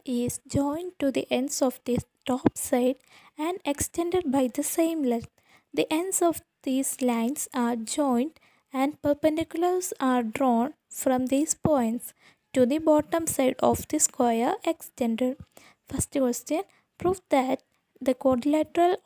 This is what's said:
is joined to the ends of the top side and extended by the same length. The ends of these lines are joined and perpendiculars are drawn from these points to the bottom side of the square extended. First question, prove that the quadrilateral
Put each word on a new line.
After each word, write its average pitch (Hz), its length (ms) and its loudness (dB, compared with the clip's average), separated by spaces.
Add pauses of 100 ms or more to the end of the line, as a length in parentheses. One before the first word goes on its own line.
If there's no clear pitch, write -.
is 240 420 -4
joined 285 520 -4
to 277 120 0
the - 200 -2
ends 254 320 -2
of 254 240 -2
the 240 120 0 (280)
top - 320 -2
side 254 380 0 (420)
and 349 260 -4
extended 339 680 -2
by 262 180 2
the 285 140 -6
same 330 400 0
length. 233 280 -2 (420)
The - 180 -2
ends 349 300 -2
of 339 220 2 (200)
these 269 380 -2
lines 247 540 -2
are 240 200 0
joined 247 640 -2 (320)
and 269 300 -2
perpendiculars 330 1000 0
are 254 240 2
drawn 240 520 0 (160)
from 254 380 0
these 277 260 0
points 240 580 0 (400)
to 254 140 4
the 285 120 2
bottom 311 480 2
side 262 340 0
of - 280 2
the 302 100 -2
square 240 680 0
extended. 254 760 -2 (500)
First - 240 -6
question, 285 520 -2 (340)
prove 370 320 -2
that 262 320 2 (360)
the 262 140 0
quadrilateral 302 920 2